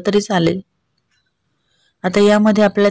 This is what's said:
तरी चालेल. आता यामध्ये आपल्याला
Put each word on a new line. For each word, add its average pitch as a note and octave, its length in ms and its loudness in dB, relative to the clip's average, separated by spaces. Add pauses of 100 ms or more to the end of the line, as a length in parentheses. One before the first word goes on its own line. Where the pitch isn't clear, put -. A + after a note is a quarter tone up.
तरी G#3 140 0
चालेल. F3+ 400 -2 (1400)
आता F3+ 180 -2
यामध्ये G#3 440 2
आपल्याला G3+ 260 0